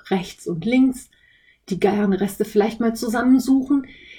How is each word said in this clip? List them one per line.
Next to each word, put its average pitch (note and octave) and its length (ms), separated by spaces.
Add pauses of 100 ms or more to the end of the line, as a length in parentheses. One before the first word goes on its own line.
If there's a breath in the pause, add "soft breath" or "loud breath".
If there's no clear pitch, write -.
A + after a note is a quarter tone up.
(100)
rechts - 360
und E3 180
links, B3+ 460 (600 soft breath)
die F3+ 100
Garnreste G3+ 640
vielleicht A3 360
mal A3+ 140
zusammensuchen. C4 920 (320 loud breath)